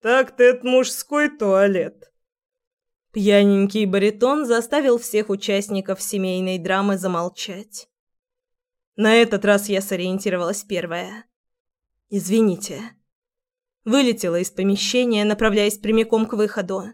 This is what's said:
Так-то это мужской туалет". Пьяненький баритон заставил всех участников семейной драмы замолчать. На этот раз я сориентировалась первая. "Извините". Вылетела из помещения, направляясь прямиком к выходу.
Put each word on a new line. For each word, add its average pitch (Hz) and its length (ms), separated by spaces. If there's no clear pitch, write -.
Так-то 247 420
это 247 220
мужской 262 640
туалет". 196 840
Пьяненький 202 720
баритон 208 600
заставил 240 520
всех 214 320
участников 196 720
семейной 185 560
драмы 190 400
замолчать. 180 920
На 220 200
этот 226 300
раз 202 240
я 190 100
сориентировалась 185 840
первая. 180 640
"Извините". 196 720
Вылетела 220 540
из 185 100
помещения, 208 760
направляясь 214 540
прямиком 220 480
к - 80
выходу. 202 500